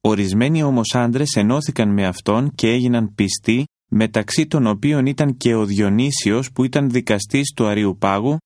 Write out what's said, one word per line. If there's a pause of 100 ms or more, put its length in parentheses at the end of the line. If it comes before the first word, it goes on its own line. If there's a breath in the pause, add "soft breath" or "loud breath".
Ορισμένοι
όμως
άντρες
ενώθηκαν
με
αυτόν
και
έγιναν
πιστοί, (240)
μεταξύ
των
οποίων
ήταν
και
ο
Διονύσιος
που
ήταν
δικαστής
του
Αριουπάγου